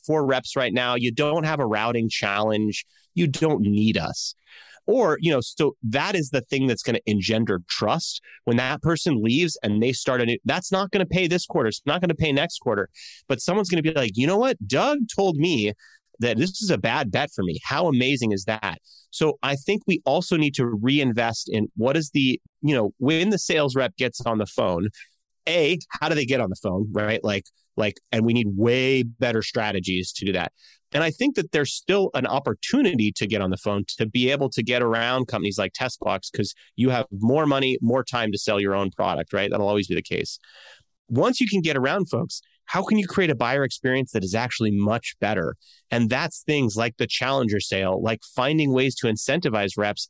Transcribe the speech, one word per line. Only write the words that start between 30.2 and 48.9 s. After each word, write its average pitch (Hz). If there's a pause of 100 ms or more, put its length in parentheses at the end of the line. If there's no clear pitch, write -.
do 98
that. 87 (400)
And 147
I 165
think 254
that -
there's 147
still 190
an 127
opportunity 131
to -
get 101
on 95
the 92
phone, 101 (120)
to 113
be 123
able 135
to -
get 123
around 120
companies 101
like 95
Test -
Box, 98
'cause - (220)
you 127
have 127
more 120
money, 135
more 120
time 113
to 101
sell 101
your 98
own 98
product, 90
right? 98
That'll 101
always 104
be 92
the 82
case. - (720)
Once 196
you 247
can 196
get 156
around 151
folks, - (240)
how 190
can 214
you 202
create 185
a 143
buyer 127
experience 131
that 107
is 92
actually 117
much 104
better? 98 (340)
And 120
that's 147
things 135
like 117
the 120
challenger 123
sale, 95
like 110
finding 143
ways 131